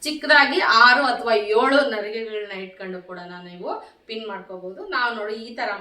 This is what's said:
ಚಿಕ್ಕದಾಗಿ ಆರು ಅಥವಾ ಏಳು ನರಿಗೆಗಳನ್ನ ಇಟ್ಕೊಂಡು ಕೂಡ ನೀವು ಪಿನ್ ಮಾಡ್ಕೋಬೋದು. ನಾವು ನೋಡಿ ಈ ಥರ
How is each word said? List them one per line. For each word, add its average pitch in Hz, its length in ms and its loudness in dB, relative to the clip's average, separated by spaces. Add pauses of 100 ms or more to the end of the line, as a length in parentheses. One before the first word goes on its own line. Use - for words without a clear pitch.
ಚಿಕ್ಕದಾಗಿ 294 560 4
ಆರು 247 420 6 (100)
ಅಥವಾ 233 200 0
ಏಳು 220 440 4 (160)
ನರಿಗೆಗಳನ್ನ 214 640 -6 (100)
ಇಟ್ಕೊಂಡು 185 340 -12 (100)
ಕೂಡ 180 100 -14 (300)
ನೀವು 175 200 -12 (380)
ಪಿನ್ 220 240 -10
ಮಾಡ್ಕೋಬೋದು. 185 500 -14 (140)
ನಾವು 247 240 -2
ನೋಡಿ 214 160 -6 (120)
ಈ - 80 -16
ಥರ 233 140 -6 (120)